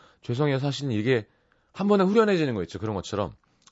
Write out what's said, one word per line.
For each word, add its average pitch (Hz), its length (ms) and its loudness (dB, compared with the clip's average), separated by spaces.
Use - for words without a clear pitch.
죄송해요. 135 360 -2
사실은 135 320 -4
이게 110 380 0
한 196 160 -4
번에 202 160 4
후련해지는 190 500 2
거 95 100 -2
있죠." 87 160 -10
그런 110 160 -4
것처럼. 98 380 -4